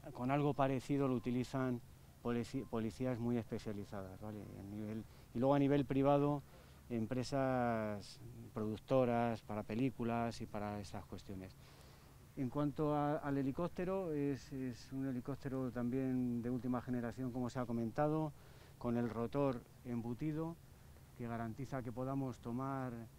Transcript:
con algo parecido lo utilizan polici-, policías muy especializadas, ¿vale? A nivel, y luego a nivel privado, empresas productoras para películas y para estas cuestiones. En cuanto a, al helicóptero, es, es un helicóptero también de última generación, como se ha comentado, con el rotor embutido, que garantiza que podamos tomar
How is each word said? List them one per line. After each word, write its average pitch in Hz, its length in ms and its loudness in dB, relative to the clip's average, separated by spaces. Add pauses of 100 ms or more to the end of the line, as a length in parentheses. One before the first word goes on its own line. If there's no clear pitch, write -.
(120)
con 123 180 0
algo 143 240 4
parecido 139 520 2
lo 131 60 4
utilizan 123 680 0 (440)
polici-, 120 440 -2
policías 117 520 -2
muy 120 180 2
especializadas, 101 840 -6
¿vale? 107 200 -6 (200)
A 98 40 -10
nivel, 104 400 -4 (320)
y 120 40 0
luego 135 140 8
a 143 60 8
nivel 143 260 6
privado, 143 560 6 (480)
empresas 120 1300 0 (340)
productoras 117 920 4
para 107 200 -4
películas 117 760 0
y 110 60 -6
para 104 340 -4
estas 98 240 -8
cuestiones. 95 500 -10 (800)
En 131 140 -2
cuanto 147 460 2
a, 147 220 4
al 139 200 0
helicóptero, 175 760 0
es, 143 400 0
es 131 400 -6
un 135 160 -2
helicóptero 131 640 -2
también 123 680 2
de 113 80 -2
última 123 320 2
generación, 123 500 -2
como 123 180 0
se 127 100 -2
ha 123 60 2
comentado, 147 680 2 (460)
con 120 180 2
el 120 120 2
rotor 120 520 2 (240)
embutido, 127 680 -2 (600)
que 120 120 -6
garantiza 117 560 -4
que 123 80 -4
podamos 127 480 -2
tomar 131 520 -2 (280)